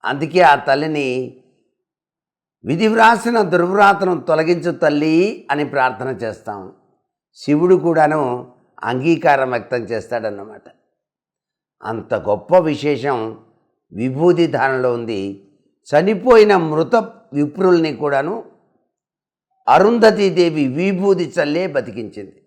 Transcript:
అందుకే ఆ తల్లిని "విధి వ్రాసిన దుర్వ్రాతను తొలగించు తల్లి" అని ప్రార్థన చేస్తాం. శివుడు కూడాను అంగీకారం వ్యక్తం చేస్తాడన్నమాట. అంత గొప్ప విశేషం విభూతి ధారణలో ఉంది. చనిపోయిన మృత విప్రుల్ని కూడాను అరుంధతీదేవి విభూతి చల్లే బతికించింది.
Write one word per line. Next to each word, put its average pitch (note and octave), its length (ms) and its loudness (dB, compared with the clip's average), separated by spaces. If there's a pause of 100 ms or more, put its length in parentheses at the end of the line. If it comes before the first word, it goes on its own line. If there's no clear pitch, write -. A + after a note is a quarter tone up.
అందుకే D3 360 0
ఆ D3 140 8
తల్లిని C3+ 840 -4 (1200)
"విధి E3 220 -2
వ్రాసిన A3+ 540 2
దుర్వ్రాతను F#3 800 2
తొలగించు D#3+ 500 0
తల్లి" D#3+ 800 0
అని D3 140 -2
ప్రార్థన C3 420 -4
చేస్తాం. G#2 680 -10 (600)
శివుడు E3+ 420 2
కూడాను D3+ 800 -2 (300)
అంగీకారం C3+ 680 0
వ్యక్తం A#2+ 260 -6
చేస్తాడన్నమాట. G#2+ 840 -8 (1200)
అంత A2+ 300 -8
గొప్ప G#2 440 0
విశేషం C3+ 800 -2 (540)
విభూతి D3+ 560 0
ధారణలో B2+ 460 -2
ఉంది. G2+ 580 -8 (400)
చనిపోయిన G#3 640 4
మృత D#3+ 380 -2 (380)
విప్రుల్ని D#3+ 640 0
కూడాను D3 560 -4 (1160)
అరుంధతీదేవి F3+ 1000 2
విభూతి F3+ 720 -2
చల్లే D#3 280 -2
బతికించింది. G#2+ 800 -10